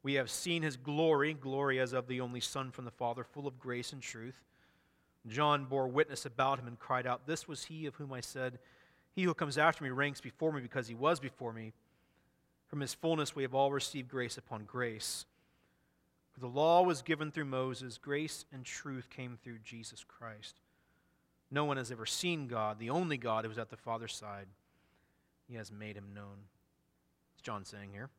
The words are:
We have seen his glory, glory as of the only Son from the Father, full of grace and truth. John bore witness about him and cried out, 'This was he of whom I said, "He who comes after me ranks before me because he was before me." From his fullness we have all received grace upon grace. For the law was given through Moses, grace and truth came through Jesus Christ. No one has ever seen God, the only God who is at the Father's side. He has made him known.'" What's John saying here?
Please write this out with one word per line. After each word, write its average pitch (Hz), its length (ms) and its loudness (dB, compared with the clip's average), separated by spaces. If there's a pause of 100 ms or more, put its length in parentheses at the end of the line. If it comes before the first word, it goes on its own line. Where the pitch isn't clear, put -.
We 135 140 0
have 131 160 2
seen 170 320 0
his 147 140 0
glory, 147 580 4
glory 135 460 2
as 123 120 2
of 127 140 0
the 127 140 -2
only 123 200 -4
Son 131 300 -4
from 127 140 -12
the 120 60 -8
Father, 120 340 -4
full 143 240 -8
of 131 100 -10
grace 123 340 -4
and 135 100 -12
truth. 117 420 -10 (840)
John 143 400 6
bore 131 220 2
witness 139 360 4
about 135 360 4
him 120 80 -10
and 120 100 -12
cried 127 260 0
out, 123 220 -2
'This 160 220 -2
was 151 160 -8
he 160 200 -10
of 143 120 -6
whom 139 160 -8
I 127 80 -6
said, 127 400 -4 (500)
"He 185 140 0
who 170 100 4
comes 143 240 0
after 156 240 6
me 135 80 -2
ranks 139 300 0
before 156 320 -2
me 143 100 -4
because 120 240 -4
he 117 80 -10
was 143 240 4
before 127 340 -8
me." 110 220 -10 (920)
From 147 120 -4
his 131 140 -2
fullness 156 400 2
we 139 80 -2
have 127 120 -2
all 139 180 6
received 135 360 -2
grace 127 300 -4
upon 107 280 -10
grace. 117 600 -4 (1040)
For - 100 -18
the 127 80 -6
law 160 340 8
was 170 200 4
given 156 300 0
through 151 140 -2
Moses, 131 520 -2
grace 147 540 -4
and 131 120 -10
truth - 460 -8
came 123 260 -8
through 117 220 -14
Jesus 113 460 -14
Christ. - 560 -16 (920)
No 143 140 4
one 143 120 2
has 123 140 -4
ever 110 160 -6
seen 165 400 0
God, 107 320 0
the 117 120 -4
only 156 280 2
God 113 260 2
who 110 60 -2
is 110 80 -6
at 113 120 -6
the 117 60 -12
Father's 113 380 -4
side. 101 340 -10 (1000)
He 123 60 -12
has 104 180 -10
made 104 240 -10
him 101 180 -14
known.'" 101 340 -14 (840)
What's - 100 -20
John 104 220 -6
saying 101 280 -12
here? 110 260 -10